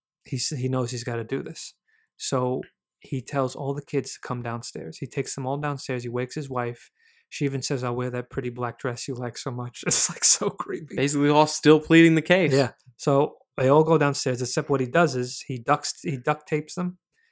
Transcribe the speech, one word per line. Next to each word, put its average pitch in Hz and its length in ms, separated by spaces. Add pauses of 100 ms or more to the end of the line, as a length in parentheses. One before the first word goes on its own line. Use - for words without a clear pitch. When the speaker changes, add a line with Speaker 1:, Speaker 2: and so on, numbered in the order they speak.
(240)
Speaker 1:
he 131 120
s-, - 140
he 127 180
knows 127 220
he's 117 140
gotta 117 200
do 135 180
this. - 320 (440)
So 127 440 (380)
he 131 220
tells 135 340
all 139 180
the 143 80
kids - 320
to - 60
come 123 220
downstairs. 117 560
He 131 80
takes - 280
them 131 120
all 139 120
downstairs. 139 440
He 120 80
wakes 123 240
his 135 160
wife. 120 400 (400)
She - 160
even 135 160
says, 131 200
"I'll 123 140
wear 123 140
that 123 180
pretty 123 220
black 120 280
dress 120 300
you 131 60
like 120 240
so - 120
much." 120 320
<laughs> - 40
It's, - 240
like, - 120
so - 280
creepy. - 460
Speaker 2:
Basically 143 340
all 151 160
still 151 340
pleading 165 340
the 156 80
case. 175 300
Speaker 1:
Yeah. 135 200 (260)
So 143 400 (180)
they 131 120
all 151 160
go 156 140
downstairs, 139 420
except 139 300
what 135 100
he 127 60
does 147 300
is 123 300
he 127 120
ducks, - 440
he 147 140
duct 147 320
tapes 151 260
them. 180 240 (340)